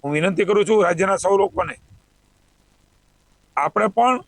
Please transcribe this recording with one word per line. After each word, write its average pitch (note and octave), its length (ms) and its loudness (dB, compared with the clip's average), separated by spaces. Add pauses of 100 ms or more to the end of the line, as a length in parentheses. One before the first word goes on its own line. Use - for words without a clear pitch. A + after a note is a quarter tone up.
હું C#3+ 80 -4
વિનંતી F3 360 -2
કરું G#3 180 2
છું G#3+ 180 4
રાજ્યના F3+ 400 0
સૌ G3 140 2
લોકોને, F3 380 -2 (1800)
આપણે G#3 400 -2
પણ B3 320 2